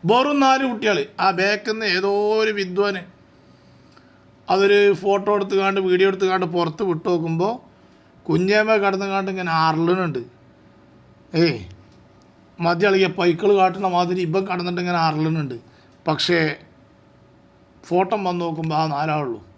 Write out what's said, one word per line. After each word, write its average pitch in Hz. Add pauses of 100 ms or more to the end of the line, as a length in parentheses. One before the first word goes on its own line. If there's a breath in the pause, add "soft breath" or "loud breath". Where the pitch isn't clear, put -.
വെറും 269
നാല് 269
കുട്ടികൾ. 214 (140)
ആ 190
back-ിൽ 202
നിന്ന് 220
ഏതോ 202
ഒരു 220
വിദ്വാന് 196 (1500 soft breath)
അതൊരു 202
ഫോട്ടോ 196
എടുത്ത് 196
കാണ്ട് 196
വീഡിയോ 185
എടുത്ത് 190
കാണ്ട് 185
പുറത്ത് 165
വിട്ട് 170
നോക്കുമ്പോ 175 (640 soft breath)
കുഞ്ഞേമ്മ 202
കടന്ന് 196
കാണ്ട് 196
ഇങ്ങനെ 180
അരളണുണ്ട്. 160 (1160)
ഏയ്, 147 (920)
മദ്യ 170
ഇളകിയ 190
പൈക്കിൾ 180
കാട്ടുന്ന 190
മാതിരി 180
ഇവൻ 185
കടന്നിട്ട് 180
ഇങ്ങനെ 175
അരളണുണ്ട്. 156 (540 soft breath)
പക്ഷേ 160 (1300)
ഫോട്ടോ 185
വന്ന് 180
നോക്കുമ്പോ 160
ആ 160
നാലാളുള്ളൂ. 147